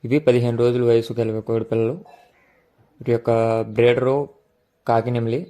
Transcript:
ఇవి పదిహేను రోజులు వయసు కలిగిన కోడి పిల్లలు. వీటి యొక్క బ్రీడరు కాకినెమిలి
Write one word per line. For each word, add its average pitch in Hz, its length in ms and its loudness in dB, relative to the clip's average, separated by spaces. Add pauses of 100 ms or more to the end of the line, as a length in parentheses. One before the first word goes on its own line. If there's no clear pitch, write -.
ఇవి 131 200 0
పదిహేను 120 360 2
రోజులు 123 260 2
వయసు 117 300 2
కలిగిన 110 300 -2
కోడి 113 220 -2
పిల్లలు. 113 240 0 (1000)
వీటి - 180 -4
యొక్క 117 160 -2 (460)
బ్రీడరు 120 400 2 (720)
కాకినెమిలి 117 600 -2